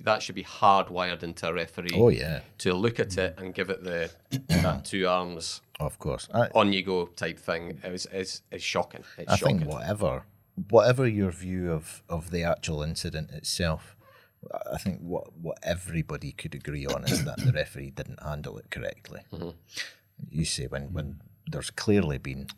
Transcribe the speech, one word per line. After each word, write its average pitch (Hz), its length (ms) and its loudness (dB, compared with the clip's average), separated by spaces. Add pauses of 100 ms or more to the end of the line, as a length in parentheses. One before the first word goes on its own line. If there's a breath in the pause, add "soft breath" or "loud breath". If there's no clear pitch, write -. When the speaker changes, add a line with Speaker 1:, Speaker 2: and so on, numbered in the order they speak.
Speaker 1:
that 107 180 4
should 95 140 -8
be 95 80 -6
hardwired 90 800 4
into 85 240 -6
a 82 60 0
referee 87 420 -4
Speaker 2:
Oh, 113 140 10
yeah. 73 320 2 (160)
Speaker 1:
to 92 160 2
look 113 260 2
at 95 180 0
it 92 200 0
and 92 160 -8
give 95 160 -4
it 90 160 -6
the, 85 260 -2 (200)
Speaker 2:
<clears throat> - 180 -4
Speaker 1:
that 82 340 4
two 92 240 0
arms 90 540 0 (180)
Speaker 2:
Of 73 200 -4
course. 69 340 -4
I 117 200 4
Speaker 1:
on 101 200 8
you 95 100 2
go 90 220 0
type 85 340 -6
thing. 85 460 -4
It 92 60 -6
was, 92 200 -6
it's, 95 300 -6 (100)
it's 90 140 -10
shocking. - 400 -2 (120)
It's - 140 -4
Speaker 2:
I 87 60 8
Speaker 1:
shocking. - 220 2
Speaker 2:
think 76 120 -2
whatever, 80 540 -2 (440)
whatever 123 380 8
your 104 240 2
view 92 400 -4
of, - 380 -6
of 85 220 -6
the 85 120 0
actual 80 400 0
incident 78 480 -4
itself, - 640 -2 (800 soft breath)
I - 40 -2
think - 220 -4
what, - 380 -6
what 82 260 -6
everybody 82 680 -4
could - 200 -10
agree 71 320 -8
on 65 200 -2
is - 180 2
that - 160 -4
the 127 140 4
referee 69 380 -4
didn't - 300 -10
handle 73 360 -8
it - 120 -16
correctly. - 520 -8 (100)
Speaker 1:
Mm-hmm. 87 200 -8 (800 loud breath)
Speaker 2:
You 80 140 -2
say 71 240 -2
when, 69 240 -6
when 73 300 -6 (280)
there's 76 200 -6
clearly 90 480 2
been 67 300 -8 (100)